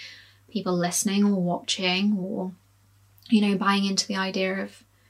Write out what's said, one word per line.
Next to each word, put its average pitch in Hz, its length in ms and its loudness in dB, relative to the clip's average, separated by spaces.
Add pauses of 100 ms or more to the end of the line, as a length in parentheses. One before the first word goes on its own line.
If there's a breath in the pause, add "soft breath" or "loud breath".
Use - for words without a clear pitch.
(520 loud breath)
people 185 240 -2
listening 190 480 2
or 202 160 4
watching 185 800 0
or, 185 340 -6 (760)
you 214 100 6
know, 202 160 2
buying 196 300 2
into 196 200 -2
the 196 100 -4
idea 190 460 -2
of - 220 -14 (260)